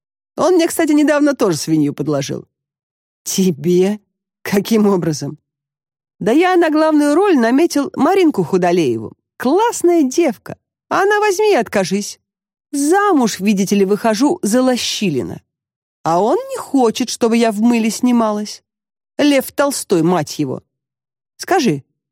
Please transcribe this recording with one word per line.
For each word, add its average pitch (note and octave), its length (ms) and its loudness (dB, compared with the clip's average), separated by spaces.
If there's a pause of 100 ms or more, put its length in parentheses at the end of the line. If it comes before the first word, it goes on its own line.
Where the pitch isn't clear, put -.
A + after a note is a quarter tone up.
(360)
Он E4 180 0
мне, E4 140 2
кстати, D#4+ 240 -2
недавно D4 420 2
тоже G3 220 0
свинью D3 380 -2
подложил». C#3 520 -6 (760)
«Тебе? F#3 760 0 (440)
Каким G#3 440 0
образом?» D#3+ 520 -2 (840)
«Да F3+ 80 0
я F4+ 240 2
на E4+ 160 2
главную D4 460 2
роль F#4+ 200 4
наметил C4+ 600 0
Маринку D#4+ 480 2
Худолееву. E3+ 720 0 (240)
Классная F4 640 2
девка. C4 520 -2 (320)
А E4 140 0
она G#4 160 2
возьми G#4 340 0
и F4 40 4
откажись. G3 640 -4 (500)
Замуж, D4 680 0
видите G3+ 340 0
ли, G3+ 100 2
выхожу G#3+ 580 0
за A3+ 200 2
Лощилина. F#3+ 800 -2 (600)
А E3+ 180 2
он A#3+ 140 2
не C5 220 -8
хочет, A#3+ 520 -2
чтобы A#3 260 0
я A#3 140 2
в G#3 100 -6
мыле A3+ 300 2
снималась. G#3+ 720 -2 (560)
Лев C#4+ 340 2
Толстой, C4+ 500 -2
мать E3+ 360 -2
его. C3 240 -6 (760)
Скажи, A#3 440 0 (300)